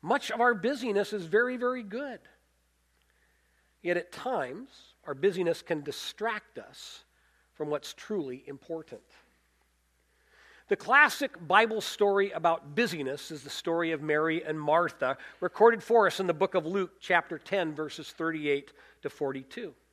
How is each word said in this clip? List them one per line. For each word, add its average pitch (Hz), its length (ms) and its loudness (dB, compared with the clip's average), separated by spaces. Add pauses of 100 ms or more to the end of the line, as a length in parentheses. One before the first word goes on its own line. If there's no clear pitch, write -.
Much 233 280 0
of 233 120 -2
our 240 120 6
busyness 214 580 0
is 196 140 -6
very, 240 320 2
very 247 240 -2
good. 233 380 -10 (1600)
Yet 175 160 0
at 175 140 -8
times, 202 580 -6 (360)
our 139 100 -8
busyness 170 480 0
can 156 180 -4
distract 208 800 -8
us - 440 -20 (500)
from 147 160 -6
what's 147 240 -6
truly 139 520 -8
important. 143 560 -12 (1700)
The 208 60 2
classic 277 560 4 (160)
Bible 220 320 4
story 196 520 2
about 165 440 0
busyness 151 560 -2
is 147 100 -12
the 143 80 -16
story 165 440 -2
of 147 80 -6
Mary 156 420 0
and 156 160 -4
Martha, 151 580 2 (220)
recorded 214 420 6
for 226 260 6
us - 120 0
in 190 80 0
the 175 60 2
book 175 220 0
of 165 100 2
Luke, 185 340 -2
chapter 170 400 0
ten, 170 340 -2
verses 147 380 -10
thirty-eight 151 600 -2 (280)
to 143 80 -6
forty-two. 139 640 -8 (200)